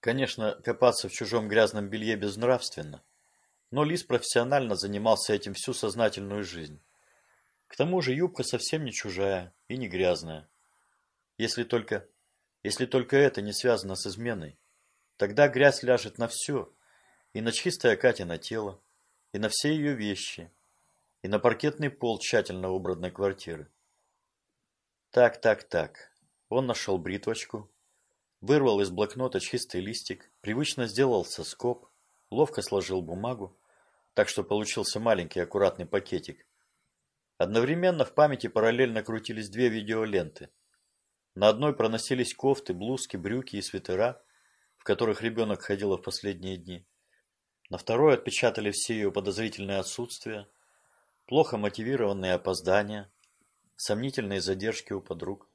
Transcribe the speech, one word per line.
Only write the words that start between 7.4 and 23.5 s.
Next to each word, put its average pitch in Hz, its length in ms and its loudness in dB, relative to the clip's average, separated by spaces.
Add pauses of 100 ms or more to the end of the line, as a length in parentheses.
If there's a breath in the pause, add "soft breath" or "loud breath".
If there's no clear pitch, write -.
К - 100 -20
тому 175 240 2
же 131 140 0
юбка 170 300 -2
совсем 156 400 -4
не 120 80 -8
чужая 95 600 -4 (160)
и 120 80 -6
не 123 120 -6
грязная. 82 600 -2 (880)
Если 113 280 -2
только, 113 440 -2 (540)
если 113 240 -2
только 127 300 2
это 135 260 4
не 104 100 -6
связано 101 420 0
с - 120 -8
изменой, 101 520 -8 (580)
тогда 110 320 4
грязь 143 340 6
ляжет 120 360 2
на 117 100 -2
всё, 123 440 -6 (600 soft breath)
и 110 60 -6
на 113 120 -2
чистое 127 440 2
Катино 95 420 2
тело, 104 420 -8 (520)
и 104 60 -6
на 107 120 0
все 151 240 0
её 147 200 0
вещи, 101 560 -6 (720)
и 95 60 -6
на 104 100 2
паркетный 147 520 2
пол, 113 280 -2
тщательно 92 520 0
убранной 92 400 -4
квартиры. 90 600 -4 (1400)